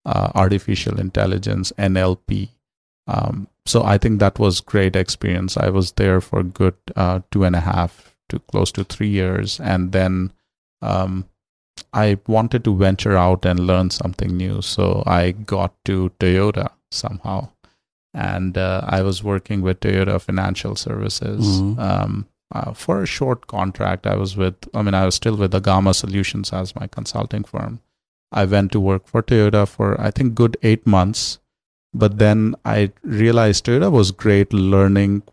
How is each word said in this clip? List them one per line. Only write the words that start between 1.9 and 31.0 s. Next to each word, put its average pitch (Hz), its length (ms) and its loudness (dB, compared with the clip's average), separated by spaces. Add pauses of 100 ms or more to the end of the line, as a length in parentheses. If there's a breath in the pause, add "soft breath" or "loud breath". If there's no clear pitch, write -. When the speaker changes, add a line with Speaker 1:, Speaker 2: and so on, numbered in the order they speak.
Speaker 1:
L 92 200 2
P. 101 340 -6 (560)
Um, - 400 -4 (180)
so - 200 2
I 104 140 4
think 110 200 2
that 98 220 2
was 98 200 2
great 95 360 0
experience. 92 600 -2
I 101 120 0
was 92 240 0
there 95 280 2
for 98 220 -2
good, 92 320 0 (220)
uh, 92 240 0 (100)
two 98 140 0
and 90 100 2
a 85 60 2
half 85 560 -4 (140)
to - 100 -6
close - 320 -2
to 98 100 -6
three 104 280 -4
years. 95 500 -2
And 92 320 -2
then, 92 400 0 (500)
um, 95 440 -4 (680)
I 107 340 2
wanted 113 380 0
to 104 120 2
venture 95 400 2
out 92 280 2
and 90 220 0
learn 92 240 2
something 90 460 -4
new. 95 260 -4
So 95 440 -2
I 90 260 2
got 95 420 -4 (120)
to 92 240 0 (100)
Toyota 98 480 2 (220)
somehow. - 580 -8 (680)
And, 92 420 -4
uh, 92 300 -2
I 95 160 0
was 98 220 -2
working 98 380 -4
with 92 180 -2
Toyota 95 400 0
Financial 95 560 -4
Service, 104 440 -6
Speaker 2:
Mm-hmm. 104 600 0
Speaker 1:
um, 101 460 -2 (280)
uh, - 180 -6
for 190 300 -4
a 175 40 -4
short 127 400 -4
contract. 95 600 -4
I 101 100 0
was 98 200 -4
with, 92 180 0 (200)
I 110 80 -2
mean, 101 120 0
I 95 100 2
was 92 100 0
still 110 220 -2
with 98 160 0
Agama 98 420 2
Solutions 98 580 -4
as 95 240 -6
my 101 100 -10
consulting 107 580 -6
firm. 113 360 -10 (500)
I 104 140 0
went 98 280 2
to 107 80 2
work 95 260 0
for 113 160 -2
Toyota 104 440 4
for, 101 340 -2
I 107 100 -2
think, 123 240 -2
good 117 280 2
eight 110 240 2
months. 98 520 2 (560)